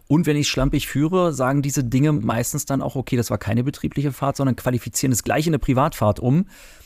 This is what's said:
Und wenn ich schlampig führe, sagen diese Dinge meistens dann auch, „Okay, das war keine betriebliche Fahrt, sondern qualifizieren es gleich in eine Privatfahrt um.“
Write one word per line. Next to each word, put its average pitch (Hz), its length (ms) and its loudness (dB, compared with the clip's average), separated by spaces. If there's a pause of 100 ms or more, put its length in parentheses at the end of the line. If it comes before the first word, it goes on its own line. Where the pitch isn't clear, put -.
Und 160 200 4
wenn 151 100 2
ich 147 120 0
schlampig 139 380 0
führe, 170 460 0
sagen 135 300 0
diese 131 200 -2
Dinge 131 300 2
meistens 120 540 -2
dann 135 160 -2
auch, 139 120 -6
„Okay, 127 220 -4
das 117 140 0
war 117 80 0
keine 117 260 -2
betriebliche 143 480 -4
Fahrt, 139 240 -4
sondern 135 180 2
qualifizieren 127 580 -2
es 113 120 -2
gleich 151 220 0
in 170 60 0
eine 143 60 2
Privatfahrt 127 640 2
um.“ 147 260 2 (400)